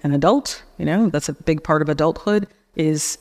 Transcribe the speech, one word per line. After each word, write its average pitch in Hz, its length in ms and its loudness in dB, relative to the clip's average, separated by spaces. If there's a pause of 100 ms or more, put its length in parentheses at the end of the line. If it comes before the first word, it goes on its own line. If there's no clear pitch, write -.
an 143 80 0
adult. 180 500 2 (160)
You 180 60 -4
know, 185 260 2
that's 151 180 -4
a 156 40 -4
big 156 320 -2
part 151 180 2
of 147 60 -4
adulthood, 165 580 0 (300)
is 156 440 -2